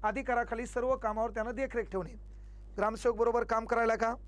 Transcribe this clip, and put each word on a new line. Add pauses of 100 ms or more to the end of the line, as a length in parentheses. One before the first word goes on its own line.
अधिकाराखाली
सर्व
कामावर
त्यानं
देखरेख
ठेवणे. (680)
ग्रामसेवक
बरोबर
काम
करायला
का (140)